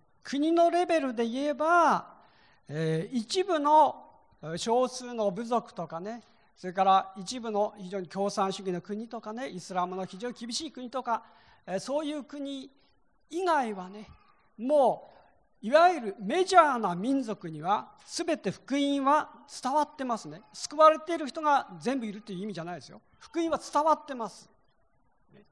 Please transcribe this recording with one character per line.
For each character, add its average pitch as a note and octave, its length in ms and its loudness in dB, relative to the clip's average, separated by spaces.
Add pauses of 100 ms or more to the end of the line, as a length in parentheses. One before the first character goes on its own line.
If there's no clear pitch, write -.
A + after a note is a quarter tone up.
(240)
国 D4 300 0
の E4+ 160 6
レ E4+ 160 2
ベ E4 160 2
ル B3+ 120 -2
で A#3 140 -2
言 C4+ 220 -4
え D4 40 -2
ば、 D4+ 600 2 (560)
え D#3+ 420 -2
ー、 C4 60 -2
一 F4+ 260 -2
部 F4 160 0
の D4 460 4 (500)
少 A#3 320 2
数 B3 260 -8
の G#3 180 0
部 G3+ 120 -6
族 A#3 300 -2
と E3+ 140 -8
か D#3+ 120 -10
ね、 G#3+ 220 -10 (340)
そ - 120 -12
れ F3+ 60 -8
か F#3+ 100 2
ら F#3+ 340 4
一 A3+ 220 -8
部 A3+ 100 -8
の G#3 300 -2
非 F3+ 100 -14
常 G3 100 -6
に F3 80 -8
共 G3 220 -4
産 F#3+ 240 -2
主 - 60 -8
義 F#3+ 120 -6
の F3 100 -4
国 G#3+ 280 -10
と A#3 100 -10
か G#3+ 140 -12
ね、 B3+ 160 -8
イ F#3 100 -12
ス F#3 140 -14
ラ F3+ 140 0
ム F#3 80 -8
の F#3+ 100 -6
非 F#3 140 -14
常 B3 100 -8
に A#3 60 -12
厳 A#3 180 -12
し D#4 140 -6
い A3+ 40 -12
国 B3 200 -14
と C4 100 -6
か、 A#3 220 -4 (420)
え F3+ 100 -6
ー、 F#3+ 40 0
そ D4 240 -2
う - 20 -4
い D4 80 -4
う D4 100 -6
国 C#4 460 -10 (600)
以 F4 140 -4
外 C#4+ 300 2
は F#3 160 -10
ね、 G#3 180 -16 (500)
も B3 540 2 (520)
う G3+ 40 -4
い A#3 40 -4
わ E4+ 180 8
ゆ D#4+ 120 -2
る G3+ 180 -6
メ D4 260 0
ジ F#4+ 100 2
ャ D4+ 200 8
ー - 20 -2
な F#3+ 180 -2
民 C4 260 0
族 G#3 280 -8
に D3+ 120 -10
は G#3 300 -2 (160)
全 E4 300 -2
て - 140 -6
福 - 240 -6
音 C#4 280 0
は C#4+ 260 2 (320)
伝 B3+ 120 -4
わ D4+ 100 4
っ D4 120 -8
て C4+ 80 -8
ま A#3+ 140 -4
す - 100 -12
ね。 D3+ 140 -16 (120)
救 - 240 -12
わ D#4 120 10
れ D#4 100 2
て E4+ 140 -6
い E4 40 -2
る D4 100 -4
人 D#4+ 140 -8
が C#4+ 260 2 (120)
全 B3 200 -4
部 A3+ 60 -8
い G#3 60 -8
る G#3+ 100 -14
と G#3 100 -16
い F3+ 60 -10
う - 60 -10
意 - 40 -8
味 G3+ 60 -8
じ E3+ 80 -10
ゃ - 20 -8
な F3 80 -10
い F3 40 -10
で C#3 60 -14
す - 80 -20
よ。 - 120 -20 (180)
福 - 200 -10
音 E4 100 0
は D4 100 0
伝 - 240 -2
わ D#4 100 4
っ D4+ 120 -4
て C4+ 100 -10
ま A3+ 140 -6
す。 - 200 -20 (1040)